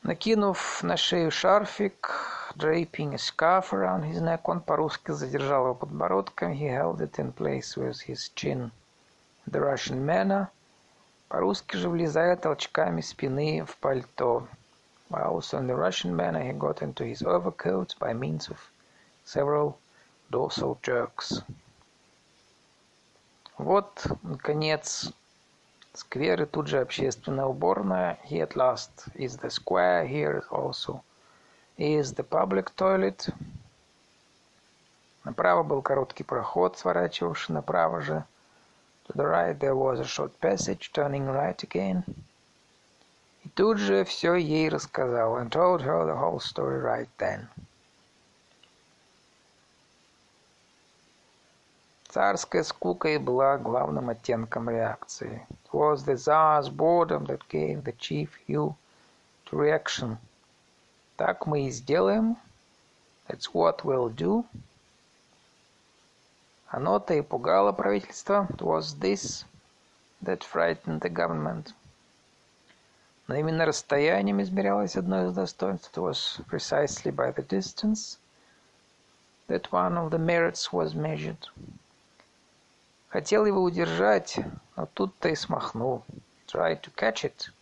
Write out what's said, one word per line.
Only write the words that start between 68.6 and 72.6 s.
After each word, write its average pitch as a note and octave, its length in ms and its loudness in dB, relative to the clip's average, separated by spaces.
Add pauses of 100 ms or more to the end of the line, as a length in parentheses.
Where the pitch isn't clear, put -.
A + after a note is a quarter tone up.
was D#3+ 360 -2
this - 460 -2 (800)
that F#2+ 200 -4
frightened E2 580 0
the F2+ 100 -2
government. E2 640 -4 (1500)